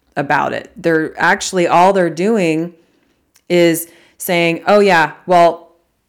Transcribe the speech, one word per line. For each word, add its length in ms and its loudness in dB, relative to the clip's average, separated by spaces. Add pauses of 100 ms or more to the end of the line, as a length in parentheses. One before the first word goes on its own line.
(160)
about 380 -4
it. 240 -12
They're 420 -2
actually, 480 -2
all 240 4
they're 180 0
doing 680 -2 (720)
is 400 0 (280)
saying, 480 -4
"Oh 140 4
yeah, 360 2 (100)
well, 500 2 (340)